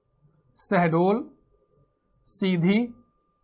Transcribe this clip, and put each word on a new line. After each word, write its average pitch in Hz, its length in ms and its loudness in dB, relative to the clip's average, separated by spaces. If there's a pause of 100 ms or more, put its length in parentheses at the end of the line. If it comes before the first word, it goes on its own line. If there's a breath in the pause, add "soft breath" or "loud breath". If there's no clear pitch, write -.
(580)
शहडोल, 180 680 0 (1000)
सीधी, 190 520 0 (640)